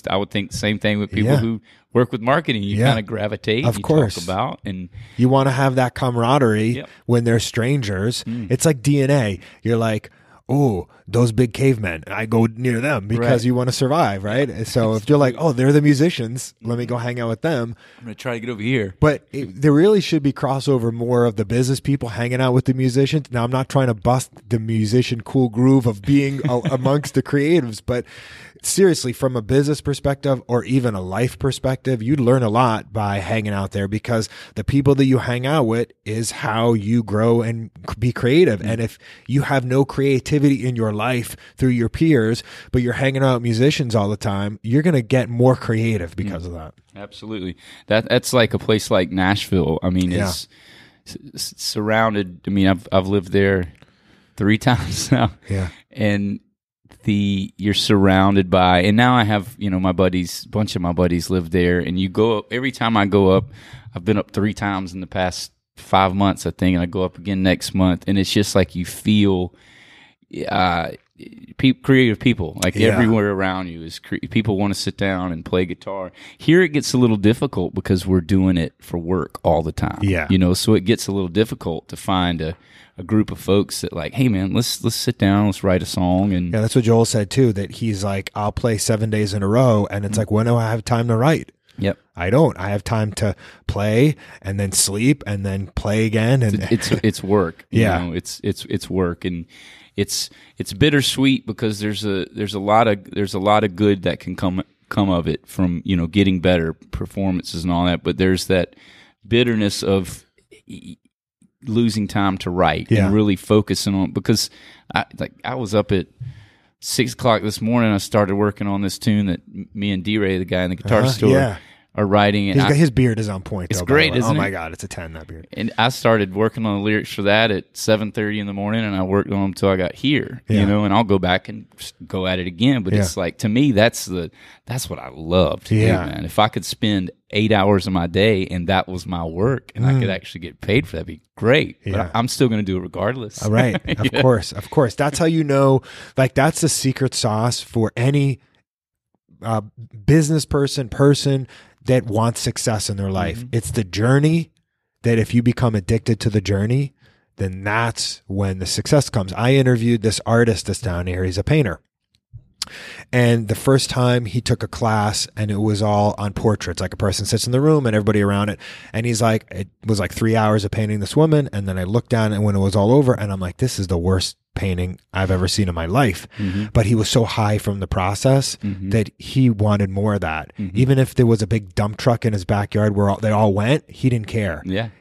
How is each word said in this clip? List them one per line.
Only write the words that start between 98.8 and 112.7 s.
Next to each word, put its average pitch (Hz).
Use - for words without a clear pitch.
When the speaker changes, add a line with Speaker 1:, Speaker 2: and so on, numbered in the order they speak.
Speaker 1:
work. 90
And 87
it's, -
it's -
bittersweet 135
because 107
there's 104
a, 98
there's 104
a 104
lot 107
of, 101
there's 98
a 101
lot 104
of 95
good 101
that -
can 90
come, 92
come 101
of 87
it -
from, 90
you 95
know, 82
getting 95
better 85
performances 90
and 90
all 87
that. 87
But 80
there's 92
that 90
bitterness 113
of 95
e-, -
e-, -
losing 110
time 98
to 92
write 85